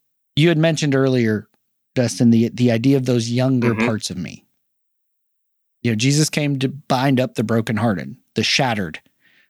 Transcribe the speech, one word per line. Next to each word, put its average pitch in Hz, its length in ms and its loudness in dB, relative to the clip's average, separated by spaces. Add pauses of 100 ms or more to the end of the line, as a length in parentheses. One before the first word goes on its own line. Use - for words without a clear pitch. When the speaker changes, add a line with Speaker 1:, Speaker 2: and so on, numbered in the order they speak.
(380)
Speaker 1:
you 151 100 4
had 170 100 2
mentioned 156 380 0
earlier, 123 540 0 (440)
Dustin, 120 360 2
the, 117 240 4
the 123 180 2
idea 120 240 2
of 131 100 -2
those 120 240 0
younger 123 440 0
Speaker 2:
Mm-hmm. 110 120 -2
Speaker 1:
parts 110 260 -4
of 90 60 -14
me. 65 280 -12 (1400)
You 120 80 0
know, 113 40 0
Jesus 143 340 0
came 143 300 -4
to 135 100 -2
bind 135 500 0
up 127 160 -2
the 123 80 -2
brokenhearted, 110 720 -2 (200)
the 110 80 0
shattered, 104 580 -2 (480)